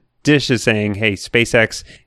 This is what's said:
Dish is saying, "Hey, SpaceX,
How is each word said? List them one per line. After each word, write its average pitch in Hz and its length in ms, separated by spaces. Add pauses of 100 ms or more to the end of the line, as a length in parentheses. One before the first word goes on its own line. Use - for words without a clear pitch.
(240)
Dish 143 260
is 117 120
saying, 104 340
"Hey, 104 160
SpaceX, 113 720 (220)